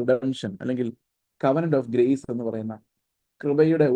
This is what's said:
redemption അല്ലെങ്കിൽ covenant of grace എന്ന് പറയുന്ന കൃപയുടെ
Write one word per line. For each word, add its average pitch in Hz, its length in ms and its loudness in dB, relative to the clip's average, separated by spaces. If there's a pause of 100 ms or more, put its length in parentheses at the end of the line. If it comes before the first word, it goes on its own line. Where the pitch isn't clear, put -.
redemption 127 500 -2 (100)
അല്ലെങ്കിൽ 123 260 -4 (580)
covenant 156 340 2
of 123 60 -4 (100)
grace 131 280 2 (100)
എന്ന് 120 160 -6
പറയുന്ന 110 260 -8 (680)
കൃപയുടെ 151 520 4